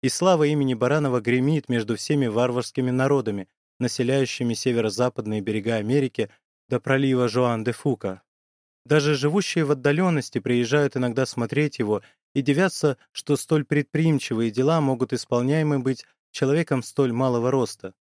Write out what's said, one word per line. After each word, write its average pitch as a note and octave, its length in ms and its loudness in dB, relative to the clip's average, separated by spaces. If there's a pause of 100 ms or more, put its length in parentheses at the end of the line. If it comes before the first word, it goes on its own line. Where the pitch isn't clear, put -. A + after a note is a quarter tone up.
И C3 80 0
слава F3 360 2
имени C#3+ 280 2
Баранова B2+ 480 2
гремит B2+ 480 0
между A#2 260 0
всеми C#3+ 300 0
варварскими B2 640 -2
народами, B2+ 580 0 (320)
населяющими B2 720 -2
северо-западные A2 880 -2
берега G#2+ 340 -2
Америки A#2 540 -2 (380)
до B2+ 120 -2
пролива C3+ 480 2
Жоан-де-Фука. A#2 920 -2 (640)
Даже D3+ 300 2
живущие D#3 480 0
в C#3+ 80 0
отдалённости C#3+ 680 0
приезжают B2 580 0
иногда B2 280 -2
смотреть C#3+ 540 -4
его G#2+ 220 0 (340)
и C#3 60 0
дивятся, C#3+ 560 2 (140)
что - 260 -2
столь D3+ 280 0
предприимчивые C#3+ 840 0
дела C#3 300 2
могут C3 320 0
исполняемы C#3 680 0
быть B2+ 260 -4 (260)
человеком C#3 520 0
столь C3+ 280 -2
малого B2 380 0
роста. A#2+ 520 -4